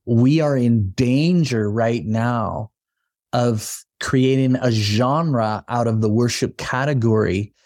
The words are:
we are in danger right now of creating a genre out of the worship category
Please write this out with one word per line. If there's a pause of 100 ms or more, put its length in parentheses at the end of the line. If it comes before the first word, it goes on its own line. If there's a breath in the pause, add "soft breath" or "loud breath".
we
are
in
danger
right
now (600)
of (200)
creating
a
genre
out
of
the
worship
category (120)